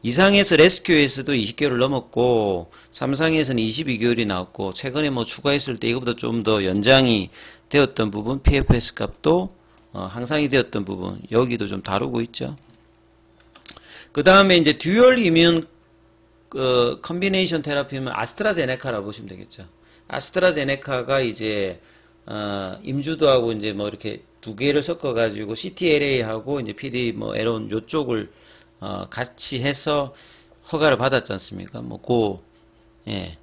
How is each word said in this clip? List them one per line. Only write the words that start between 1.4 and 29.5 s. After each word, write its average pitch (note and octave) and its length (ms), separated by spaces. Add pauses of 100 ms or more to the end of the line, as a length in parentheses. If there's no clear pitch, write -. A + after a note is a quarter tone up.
개월 C3 220
넘었고, A#2 920 (200)
삼상에서는 C#3 720
이십이 A#2+ 360
개월이 A#2 280
나왔고, F#2 460
최근에 C#3 380
뭐 B2 140
추가했을 C#3 520
때 A#2 120
이거보다 A#2+ 280
좀 A#2 260
더 G#2 220
연장이 G#2+ 680 (380)
되었던 B2+ 420
부분, A2+ 320
피에프에스 - 520
값도, E3+ 560 (420)
어, F#2 200
향상이 C#3 360
되었던 A#2+ 360
부분, F#2+ 360 (100)
여기도 A#2 360
좀 G2 160
다루고 A#2 400
있죠. B2+ 340 (1500)
그 C#3+ 140
다음에 F#3+ 320
이제 D3+ 160
듀얼 A#3+ 460
이뮨, E3+ 440 (920)
어, B2+ 460
컨비네이션 F3+ 640
테라피면 C#3 520
아스트라제네카라고 B2+ 920
보시면 G#2+ 220
되겠죠. F#2+ 360 (440)
아스트라제네카가 C#3 1120
이제, G#2 600 (460)
어, G2+ 560
임주도하고 C3+ 680
이제 G#2+ 200
뭐 G2+ 160
이렇게 A2 340 (180)
두 G#2+ 160
개를 C#3 260
섞어가지고 A2+ 720
씨티엘에이하고 C#3 1080
이제 G#2+ 120
피디 B2 400
뭐 A2 240
에론 A2 340
요쪽을, A2+ 600 (500)
어, F#2+ 280
같이 B2 540